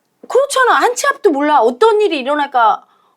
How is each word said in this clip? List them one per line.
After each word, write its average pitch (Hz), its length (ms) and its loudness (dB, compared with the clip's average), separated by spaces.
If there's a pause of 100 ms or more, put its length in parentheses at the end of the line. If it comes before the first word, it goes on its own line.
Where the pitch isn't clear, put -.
(280)
그렇잖아. 523 460 0
한 359 200 0
치 - 140 -6
앞도 554 240 -2
몰라. 294 280 0
어떤 415 400 2
일이 330 200 -2
일어날까 277 680 -2 (300)